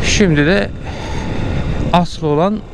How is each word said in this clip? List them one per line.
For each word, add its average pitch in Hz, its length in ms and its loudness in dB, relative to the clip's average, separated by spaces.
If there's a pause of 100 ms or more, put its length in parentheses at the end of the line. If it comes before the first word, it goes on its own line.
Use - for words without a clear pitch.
Şimdi 151 420 4
de 101 240 2 (1200)
asıl 170 340 0
olan 165 340 2 (140)